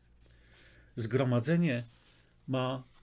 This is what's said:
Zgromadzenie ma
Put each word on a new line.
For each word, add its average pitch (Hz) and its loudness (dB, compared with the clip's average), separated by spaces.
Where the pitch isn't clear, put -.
Zgromadzenie 123 0
ma 131 -2